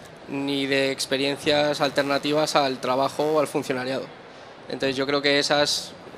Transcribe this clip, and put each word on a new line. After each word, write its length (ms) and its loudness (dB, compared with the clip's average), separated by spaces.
ni 380 -2
de 260 2
experiencias 880 0
alternativas 760 2
al 260 4
trabajo 440 0
o 160 4
al 60 2
funcionariado. 580 -2
Entonces 260 -2
yo 120 0
creo 160 0
que 160 4
esa 240 4
es 300 -2